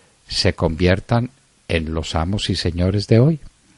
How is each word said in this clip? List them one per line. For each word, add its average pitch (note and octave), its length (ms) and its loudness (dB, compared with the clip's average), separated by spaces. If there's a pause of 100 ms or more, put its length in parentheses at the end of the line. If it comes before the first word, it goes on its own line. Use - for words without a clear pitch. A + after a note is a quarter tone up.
(280)
se - 260 0
conviertan F#2 760 0 (380)
en D#2+ 260 -2
los E2 220 -4
amos F2 340 -2
y G2 60 0
señores F#2 500 -2
de A2+ 140 4
hoy? D3 200 4 (380)